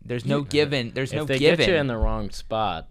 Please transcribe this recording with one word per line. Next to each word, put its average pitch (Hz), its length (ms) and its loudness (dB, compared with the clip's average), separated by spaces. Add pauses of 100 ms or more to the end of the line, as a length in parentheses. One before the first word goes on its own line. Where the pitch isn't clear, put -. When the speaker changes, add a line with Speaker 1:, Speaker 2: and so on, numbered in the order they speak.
Speaker 1:
there's 120 220 -6
no 143 140 0
Speaker 2:
You, 143 60 -4
Speaker 1:
giving, 143 460 0
there's 131 220 -4
Speaker 2:
if - 60 -4
Speaker 1:
no 156 60 -4
Speaker 2:
they 135 140 0
Speaker 1:
giving. 156 280 6
Speaker 2:
get - 20 4
you 175 80 4
in 143 100 2
the 120 100 -2
wrong 110 340 0
spot, 101 600 -4